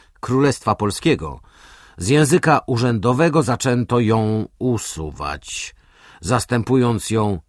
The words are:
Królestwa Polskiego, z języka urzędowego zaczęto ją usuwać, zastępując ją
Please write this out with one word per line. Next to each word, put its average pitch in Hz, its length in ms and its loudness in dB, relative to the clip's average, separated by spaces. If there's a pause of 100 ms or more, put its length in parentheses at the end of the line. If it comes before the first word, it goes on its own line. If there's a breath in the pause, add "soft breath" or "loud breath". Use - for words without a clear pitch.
(200 soft breath)
Królestwa 127 540 0
Polskiego, 101 680 -2 (560 loud breath)
z 90 120 -4
języka 151 580 4
urzędowego 123 760 2
zaczęto 123 580 0
ją 110 480 0 (100)
usuwać, 78 1160 -6 (460 soft breath)
zastępując 120 920 0
ją 104 380 -2